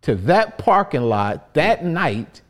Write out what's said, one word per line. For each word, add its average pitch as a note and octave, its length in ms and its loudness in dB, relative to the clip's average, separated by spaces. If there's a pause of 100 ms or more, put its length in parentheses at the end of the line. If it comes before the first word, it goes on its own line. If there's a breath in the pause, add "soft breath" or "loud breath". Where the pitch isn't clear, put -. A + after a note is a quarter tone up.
to B2 140 0
that E3+ 420 0
parking G3 460 0
lot G#2 500 -2
that F3 320 0
night D#3+ 640 -4